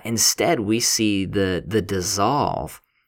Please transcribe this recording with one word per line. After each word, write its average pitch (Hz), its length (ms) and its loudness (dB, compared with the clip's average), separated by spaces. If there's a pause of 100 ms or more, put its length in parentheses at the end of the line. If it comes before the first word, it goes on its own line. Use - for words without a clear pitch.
instead, 117 560 2
we 110 180 0
see 104 460 2
the, 92 420 0
the 101 160 0
dissolve 95 1000 -2 (260)